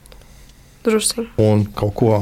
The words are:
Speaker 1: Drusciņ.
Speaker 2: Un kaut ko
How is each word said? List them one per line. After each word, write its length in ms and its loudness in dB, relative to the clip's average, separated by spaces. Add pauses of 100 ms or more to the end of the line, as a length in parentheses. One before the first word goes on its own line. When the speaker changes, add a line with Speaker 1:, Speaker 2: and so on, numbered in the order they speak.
(840)
Speaker 1:
Drusciņ. 460 -2 (120)
Speaker 2:
Un 220 4 (100)
kaut 240 -4
ko 120 4 (100)